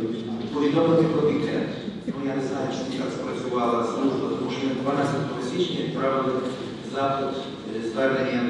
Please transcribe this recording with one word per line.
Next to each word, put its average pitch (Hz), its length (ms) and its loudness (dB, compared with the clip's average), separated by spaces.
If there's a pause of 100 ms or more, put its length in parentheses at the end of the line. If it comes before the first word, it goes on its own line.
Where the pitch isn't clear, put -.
(540)
повідомлення 160 600 6
про 147 160 2
пікет. - 380 0 (400)
Ну, - 60 -4 (120)
я 139 100 0
не 135 120 -2
знаю, 127 240 -2
чи - 260 -4
так 127 100 -2 (100)
спрацювала 120 680 0
служба, 135 440 0 (120)
тому - 120 0
що 135 160 0
ми - 140 0
дванадцятого - 600 0 (100)
січня 180 340 0
відправили 131 480 0 (640)
запит, 139 400 0 (400)
е, 113 140 -2
звернення 127 600 2